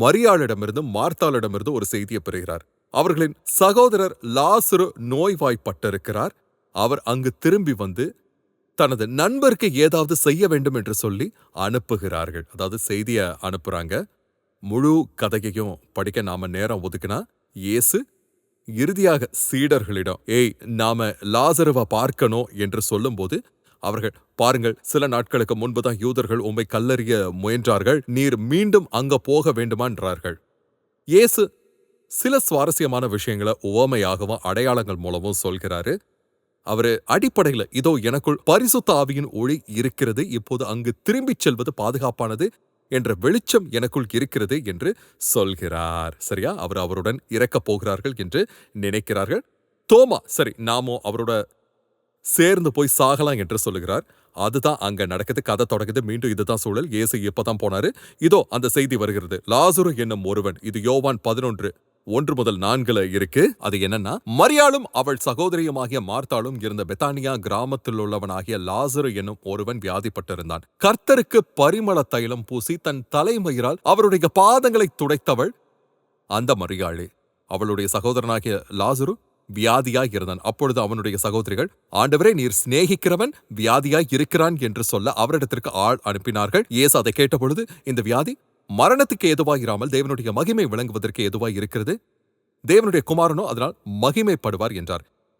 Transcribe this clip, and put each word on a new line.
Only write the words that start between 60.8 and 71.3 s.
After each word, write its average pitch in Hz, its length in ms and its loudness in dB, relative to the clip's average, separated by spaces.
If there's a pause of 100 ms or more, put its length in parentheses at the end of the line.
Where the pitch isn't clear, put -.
யோவான் 127 420 0
பதினொன்று, 113 520 -4 (340)
ஒன்று 139 260 0
முதல் 113 240 0
நான்குல 107 520 0
இருக்கு. 98 480 2
அது 104 180 -4
என்னன்னா, 98 400 -2 (100)
மரியாளும் 269 640 6
அவள் 131 320 -2
சகோதரியுமாகிய 139 760 -2
மார்த்தாளும் 120 640 -4
இருந்த 104 200 -6
பெத்தானியா 135 520 -4
கிராமத்தில் 113 580 -4
உள்ளவனாகிய 104 640 -4
லாசரு 123 560 -4
என்னும் 101 280 -8
ஒருவன் 104 360 -6
வியாதிப்பட்டிருந்தான். 95 840 -8 (220)
கர்த்தருக்கு 220 560 4 (160)